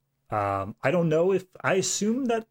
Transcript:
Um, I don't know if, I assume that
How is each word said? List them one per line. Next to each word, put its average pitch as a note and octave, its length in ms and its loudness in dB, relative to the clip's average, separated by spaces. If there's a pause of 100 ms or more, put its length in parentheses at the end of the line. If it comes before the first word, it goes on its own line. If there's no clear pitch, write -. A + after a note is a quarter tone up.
(300)
Um, G2+ 540 -2
I C3+ 80 2
don't E3+ 180 2
know E3+ 220 2
if, F#3 140 -2 (180)
I C#3+ 120 0
assume G#3 500 0
that A3+ 260 -2